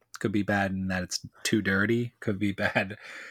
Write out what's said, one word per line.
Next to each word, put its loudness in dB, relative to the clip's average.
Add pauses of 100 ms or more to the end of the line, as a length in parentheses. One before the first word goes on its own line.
(140)
It -16
could 0
be 2
bad 2
in -2
that 0
it's -6 (200)
too 4
dirty. 2
Could -2
be 2
<laughs> -
bad -2 (320)